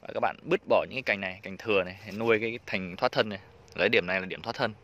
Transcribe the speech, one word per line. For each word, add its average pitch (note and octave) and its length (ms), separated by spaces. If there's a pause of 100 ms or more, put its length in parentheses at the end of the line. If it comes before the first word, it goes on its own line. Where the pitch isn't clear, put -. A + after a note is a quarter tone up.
Và - 140
các A2+ 60
bạn A2+ 220
bứt E3 260
bỏ F#2+ 200
những G2 60
cái C3 80
cành G#2 180
này, F#2+ 220
cành G2 140
thừa G2 280
này, F#2 140 (200)
nuôi A2+ 220
cái A#2 260
thành F#2+ 300
thoát B2 160
thân A#2 160
này. G2+ 120 (360)
Đấy, F3+ 120
điểm G#2+ 180
này F#2 140
là F#2 60
điểm - 160
thoát A#2 140
thân. A2+ 280